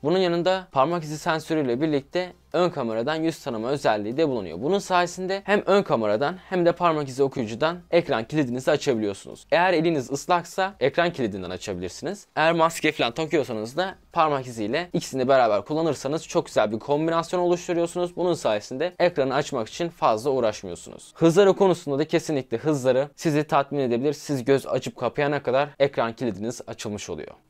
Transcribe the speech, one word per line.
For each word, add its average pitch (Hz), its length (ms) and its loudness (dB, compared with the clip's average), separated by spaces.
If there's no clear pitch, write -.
Bunun 170 160 2
yanında 185 540 2
parmak 160 320 2
izi 151 140 -8
sensörüyle 151 600 0
birlikte 165 520 -2
ön 170 180 2
kameradan 123 440 -2
yüz 160 240 -2
tanıma 117 300 -6
özelliği 120 480 0
de 160 120 2
bulunuyor. 95 340 -4
Bunun 180 160 0
sayesinde 185 680 -2
hem 202 220 2
ön 196 160 4
kameradan 120 540 0
hem 180 180 2
de 170 60 6
parmak 160 360 0
izi 131 140 0
okuyucudan 139 560 -2
ekran 135 340 2
kilidinizi 131 460 0
açabiliyorsunuz. 110 800 -2
Eğer 180 220 4
eliniz 160 380 0
ıslaksa 175 720 -2
ekran 165 320 2
kilidinden 98 380 -4
açabilirsiniz. 92 760 -8
Eğer 160 160 4
maske 165 400 2
falan 123 200 -2
takıyorsanız 131 640 -2
da 185 180 -2
parmak 147 340 0
iziyle 123 460 -4
ikisini 131 360 -2
beraber 117 360 4
kullanırsanız 156 640 -4
çok - 180 0
güzel 107 260 0
bir 113 60 -4
kombinasyon 165 640 0
oluşturuyorsunuz. 175 760 0
Bunun 170 180 0
sayesinde 131 640 -2
ekranı 147 360 2
açmak 135 340 -2
için 170 200 -6
fazla 135 420 0
uğraşmıyorsunuz. 107 840 -4
Hızları 175 420 6
konusunda 170 420 2
da 156 100 2
kesinlikle 151 480 -2
hızları 135 600 2
sizi 151 280 2
tatmin 143 360 0
edebilir. 127 320 0
Siz 139 320 -4
göz 135 220 2
açıp 127 300 -4
kapayana 143 460 -2
kadar 135 260 0
ekran 135 340 0
kilidiniz 110 540 -6
açılmış 104 440 -10
oluyor. 78 200 -10